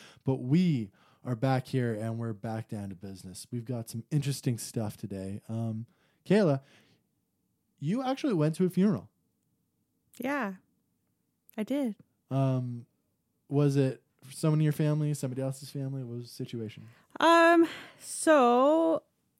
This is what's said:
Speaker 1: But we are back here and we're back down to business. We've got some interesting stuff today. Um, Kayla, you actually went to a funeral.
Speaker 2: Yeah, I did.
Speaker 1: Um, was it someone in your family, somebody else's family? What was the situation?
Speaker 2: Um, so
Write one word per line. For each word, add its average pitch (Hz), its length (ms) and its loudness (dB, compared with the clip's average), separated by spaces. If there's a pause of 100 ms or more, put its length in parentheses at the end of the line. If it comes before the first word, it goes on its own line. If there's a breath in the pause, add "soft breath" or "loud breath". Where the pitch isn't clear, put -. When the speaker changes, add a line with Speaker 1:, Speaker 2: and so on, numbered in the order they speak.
(260 loud breath)
Speaker 1:
But 131 100 2
we 131 560 2 (340 soft breath)
are 123 100 -4
back 131 300 0
here 120 300 -2
and 113 240 -4
we're 117 140 -6
back 110 360 -8
down 101 200 -8
to 92 60 -10
business. 92 560 -14
We've 117 140 -6
got 117 240 -8
some 117 220 -8
interesting 135 480 -2
stuff - 360 -6
today. 98 540 -10
Um, 113 380 -6 (360)
Kayla, 170 380 2 (1160 soft breath)
you 208 240 -2
actually 262 300 -2
went 156 220 2
to 185 100 2
a 175 40 2
funeral. 180 400 2 (1080)
Speaker 2:
Yeah, 240 380 -4 (1000)
I 220 60 -2
did. 254 320 -2 (340)
Speaker 1:
Um, 127 560 -2 (640)
was 143 280 2
it 131 280 0 (260)
someone 156 300 0
in 156 60 4
your 147 80 2
family, 151 420 0
somebody 131 260 -6
else's 135 300 -8
family? 135 320 -8
What 120 140 -10
was 120 100 -12
the - 80 -20
situation? 113 480 -10 (360 soft breath)
Speaker 2:
Um, 330 480 6 (320 loud breath)
so 294 1000 4 (380)